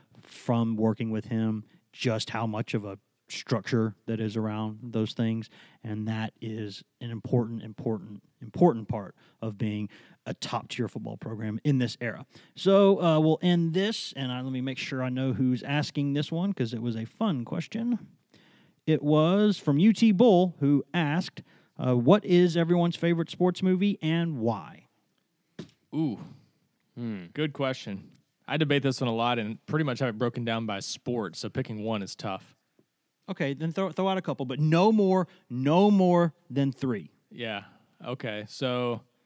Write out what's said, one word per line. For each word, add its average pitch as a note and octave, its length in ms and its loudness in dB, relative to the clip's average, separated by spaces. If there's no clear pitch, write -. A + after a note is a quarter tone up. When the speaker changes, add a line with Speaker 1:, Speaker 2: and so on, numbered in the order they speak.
Speaker 1:
from A#2 560 -2
working A2 340 0
with G#2+ 140 -4
him A2 400 -2
just A2 380 -4
how A2+ 180 -4
much G#2+ 260 -6
of G#2 120 -4
a G2 120 -12
structure A2 680 -2
that A2 160 -4
is G#2+ 160 -4
around G#2+ 440 -4
those A2+ 300 -4
things, A2+ 380 -2
and G#2+ 240 -6
that A2 320 -4
is A2 460 -10
an A#2+ 100 -10
important, A#2 520 -2
important, G#2+ 600 -8
important A#2 460 2
part G2+ 260 -8
of A2 160 -8
being G#2 320 -4
a F2+ 80 -10
top-tier - 540 -6
football A2 300 -10
program A2 480 -8
in C#3+ 140 2
this A#2+ 200 -2
era. A#2 260 -8
So, G3 460 6
uh, D#3+ 180 4
we'll D#3 220 4
end E3+ 320 2
this, G3 420 -4
and C3 160 -6
I, B2 80 -6
let C3 140 -6
me B2+ 80 -6
make C3 160 -6
sure C3 260 -6
I B2+ 60 -2
know C3 240 0
who's B2+ 300 0
asking C#3+ 500 -2
this C#3+ 180 -2
one F#3 220 -2
'cause A#2 200 -2
it A#2 80 -6
was A#2+ 140 -4
a A2+ 80 -6
fun C#3+ 400 -2
question. A3+ 560 -4
It D#3+ 180 2
was F3 560 4
from C#3+ 200 2
U G#3+ 120 8
T A3 220 6
Bull, F#3 480 6
who C#3+ 320 4
asked, E3+ 500 -2
uh, B2+ 200 0
"What D#3+ 260 6
is F3+ 320 4
everyone's E3+ 400 2
favorite E3 340 0
sports F3+ 320 0
movie F#3 400 2
and D#3+ 380 0
why?" A2 460 -4
Speaker 2:
Ooh, C#3+ 260 -2
Speaker 3:
Hmm. A2 380 -8
Speaker 2:
good D3+ 180 -2
question. B2+ 600 -6
I C#3 80 -4
debate C#3+ 280 2
this C3+ 180 0
one B2+ 80 0
a A#2 40 -2
lot A#2 260 0
and G#2+ 260 -6
pretty D#3 180 -2
much B2+ 160 -4
have C3+ 80 0
it G#2+ 100 -6
broken A#2+ 280 -2
down A2+ 200 -2
by G2+ 140 -6
sport, G#2 560 -6
so G#2+ 140 -10
picking A2 340 -6
one A2 180 -2
is F#2 140 -10
tough. - 400 -10
Speaker 1:
Okay, C#3+ 260 -4
then D#3 200 -4
throw, F#3+ 180 -2
throw F#3 160 -2
out F#3+ 100 0
a F#3 40 -4
couple, C#3 240 -6
but B2+ 120 -6
no E3 360 4
more, F#3+ 340 4
no D3+ 420 4
more F3 420 6
than C#3 220 0
three. A2+ 400 -4
Speaker 2:
Yeah, G#2+ 340 -8
okay. A2 420 -8
So, B2 540 -2